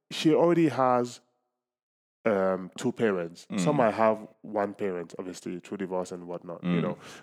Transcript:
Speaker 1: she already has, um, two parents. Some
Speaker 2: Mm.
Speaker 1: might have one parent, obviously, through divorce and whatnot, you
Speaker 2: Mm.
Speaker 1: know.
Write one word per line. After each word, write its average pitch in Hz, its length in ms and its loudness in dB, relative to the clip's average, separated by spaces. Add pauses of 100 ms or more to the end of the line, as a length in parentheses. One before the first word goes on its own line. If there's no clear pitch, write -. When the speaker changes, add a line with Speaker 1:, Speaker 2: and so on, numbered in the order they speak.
(120)
Speaker 1:
she 156 240 4
already 170 320 6
has, 123 520 2 (1040)
um, 95 520 0
two 120 140 -2
parents. 92 560 -2 (100)
Some 147 180 2
Speaker 2:
Mm. - 20 0
Speaker 1:
might 113 180 4
have 107 320 2 (140)
one 101 320 -4
parent, 90 440 -6
obviously, 92 420 -10
through - 180 -10
divorce 92 340 -4
and 87 160 -12
whatnot, 87 360 -10
you 87 160 2
Speaker 2:
Mm. - 40 0
Speaker 1:
know. 90 140 -4 (260)